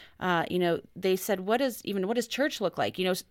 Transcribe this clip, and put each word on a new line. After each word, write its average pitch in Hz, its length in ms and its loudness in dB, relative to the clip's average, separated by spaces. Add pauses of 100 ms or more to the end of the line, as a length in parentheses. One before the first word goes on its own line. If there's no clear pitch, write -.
(180)
uh, 175 320 2
you 180 80 0
know, 175 220 2 (160)
they 185 200 2
said, 190 240 0
"What 214 200 2
is, 269 240 -2
even, 196 240 -2
what 233 80 0
does 233 100 0
church - 360 -2
look 175 160 0
like?" 107 200 0
You 185 60 0
know, 185 60 2
s-, - 200 -2